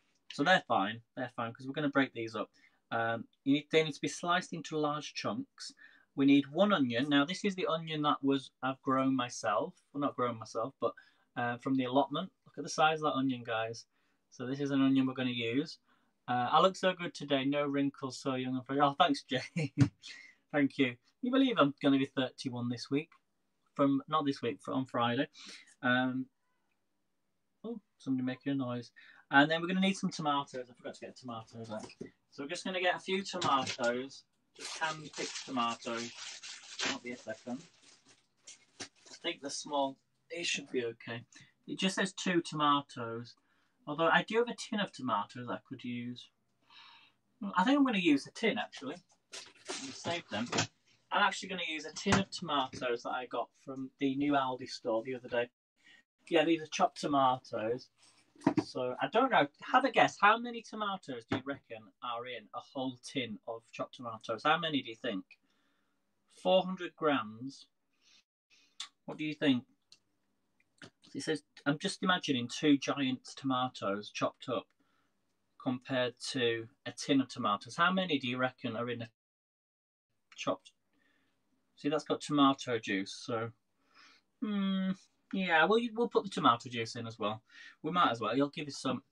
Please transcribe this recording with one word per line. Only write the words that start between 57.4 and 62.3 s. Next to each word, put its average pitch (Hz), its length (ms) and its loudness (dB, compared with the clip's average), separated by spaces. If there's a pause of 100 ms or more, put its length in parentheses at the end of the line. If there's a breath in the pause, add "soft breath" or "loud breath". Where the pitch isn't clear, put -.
So, 127 380 -4
I 139 60 0
don't 240 240 2
know. - 160 4 (260)
Have 262 100 6
a 247 80 2
guess. - 300 4
How 208 160 8
many 233 240 -8
tomatoes 196 680 -8
do - 80 0
you 127 80 -6
reckon 117 380 -10 (180)
are 120 260 -6
in 110 280 -10